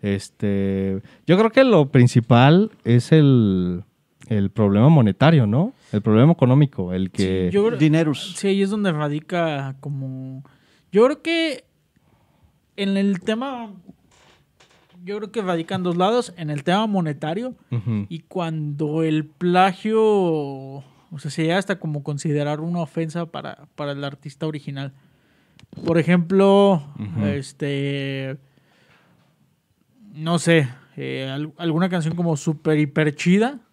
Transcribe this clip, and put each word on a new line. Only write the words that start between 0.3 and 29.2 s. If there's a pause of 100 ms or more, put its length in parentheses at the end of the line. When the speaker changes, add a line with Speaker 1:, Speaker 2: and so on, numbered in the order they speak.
Speaker 1:
yo
creo
que
lo
principal (120)
es
el, (460)
el
problema
monetario,
¿no? (180)
El
problema
económico,
el
que
Speaker 2:
Sí,
yo
creo,
Speaker 3:
Dineros.
Speaker 2:
sí,
ahí
es
donde
radica
como... (480)
Yo
creo
que (1120)
en
el
tema, (1300)
yo
creo
que
radica
en
dos
lados,
en
el
tema
monetario (160)
Speaker 1:
Ujú.
Speaker 2:
y
cuando
el
plagio,
o (340)
sea,
se
llega
hasta
como
considerar
una
ofensa
para,
para
el
artista
original. (920)
Por
ejemplo, (160)
Speaker 1:
Ujú.
Speaker 2:
este, (1800)